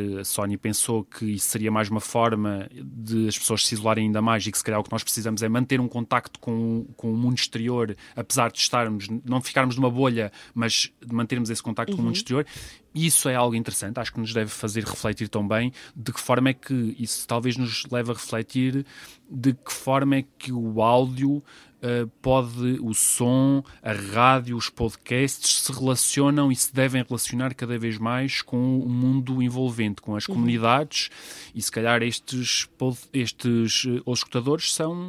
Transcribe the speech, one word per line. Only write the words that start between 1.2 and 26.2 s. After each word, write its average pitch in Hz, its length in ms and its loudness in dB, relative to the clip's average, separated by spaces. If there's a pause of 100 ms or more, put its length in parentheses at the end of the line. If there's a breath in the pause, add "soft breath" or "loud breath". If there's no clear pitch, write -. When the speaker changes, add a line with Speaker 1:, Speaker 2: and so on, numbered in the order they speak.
Speaker 1:
isso 104 240 -2
seria 107 200 0
mais 107 200 2
uma 107 100 0
forma 107 760 0
de 113 540 -2
as 101 100 -2
pessoas - 300 0
se 120 80 -2
isolarem 110 300 2
ainda 107 160 2
mais 110 260 2
e 104 60 -6
que - 40 -2
se - 60 -2
calhar 107 160 0
o 104 60 -4
que - 60 -10
nós 113 120 -4
precisamos 110 400 -4
é 110 60 0
manter 127 320 2
um 123 80 0
contacto 120 500 -2
com, 113 460 -2 (100)
com 113 160 -4
o 110 60 0
mundo 123 200 2
exterior, 117 560 -2 (220 loud breath)
apesar 117 380 0
de - 60 -10
estarmos, 107 500 -2 (160)
não 127 160 -2
ficarmos 131 340 0
numa 127 160 2
bolha, 120 400 0 (240 loud breath)
mas 113 340 0 (160)
de 117 80 -6
mantermos 117 360 0
esse 113 120 -4
contacto 117 320 -4
com 175 80 -2
o 117 40 0
mundo 113 80 0
Speaker 2:
Uhum. 190 60 -2
Speaker 1:
exterior. 147 260 -2 (500 loud breath)
Isso 156 320 2
é 127 80 2
algo 123 180 2
interessante, 110 460 -4
acho 113 140 -6
que 123 60 -4
nos 113 140 -4
deve 110 160 0
fazer 107 360 -4
refletir 107 420 -4
também 110 460 0 (200 loud breath)
de 117 200 -8
que - 80 -8
forma 127 300 4
é - 20 -2
que, 123 440 -2
isso - 300 -6
talvez 120 300 0
nos 117 340 -2
leve 120 200 -2
a - 20 -2
refletir 127 720 -2 (440 loud breath)
de 131 240 0
que - 200 -8
forma 139 420 2
é 135 80 0 (160)
que 131 140 -8
o 113 280 0
áudio, 127 640 4 (400 loud breath)
eh, 120 240 -2 (140)
pode, 123 600 2
o 110 140 -2
som, 135 680 4 (200 loud breath)
a 110 100 -2
rádio, 120 640 4
os - 140 -4
podcasts - 920 0
se - 100 -2
relacionam 135 800 2